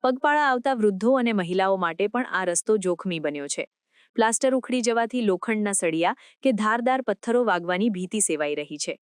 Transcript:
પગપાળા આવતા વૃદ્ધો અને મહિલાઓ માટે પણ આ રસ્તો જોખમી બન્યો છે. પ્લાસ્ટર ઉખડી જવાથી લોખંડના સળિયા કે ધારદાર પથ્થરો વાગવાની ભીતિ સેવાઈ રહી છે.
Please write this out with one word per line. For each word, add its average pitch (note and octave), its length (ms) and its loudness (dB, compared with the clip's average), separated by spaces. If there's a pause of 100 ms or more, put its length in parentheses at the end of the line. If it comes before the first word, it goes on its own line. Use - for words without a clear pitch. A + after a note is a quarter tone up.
પગપાળા D4 440 2
આવતા C4 320 0
વૃદ્ધો G#3+ 400 2
અને A#3 180 0
મહિલાઓ F#3+ 460 0
માટે E3+ 320 -2
પણ B3 100 -2 (120)
આ F#3+ 100 0
રસ્તો F3 260 0 (120)
જોખમી F3 400 -2
બન્યો C#3+ 280 -6
છે. - 100 -6 (520)
પ્લાસ્ટર A#3 420 2
ઉખડી B3 300 -2
જવાથી A#3 400 0
લોખંડના G#3 500 0
સળિયા E3+ 400 0 (280)
કે C4+ 120 4
ધારદાર A#3 480 0
પથ્થરો A#3 340 0 (100)
વાગવાની F3+ 440 0
ભીતિ F#3 320 -4
સેવાઈ D3 320 -2
રહી D3 260 -8
છે. D#3+ 160 -6